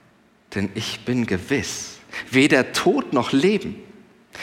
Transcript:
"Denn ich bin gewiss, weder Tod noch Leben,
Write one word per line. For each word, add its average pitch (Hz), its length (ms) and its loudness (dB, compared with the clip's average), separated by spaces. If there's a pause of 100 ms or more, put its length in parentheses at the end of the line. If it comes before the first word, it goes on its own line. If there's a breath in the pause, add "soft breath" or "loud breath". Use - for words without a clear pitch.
(560)
"Denn 98 180 -2
ich - 300 -8
bin 120 240 0
gewiss, - 720 -4 (280 loud breath)
weder 131 440 4
Tod - 400 0
noch 123 180 0
Leben, 185 460 2 (680 loud breath)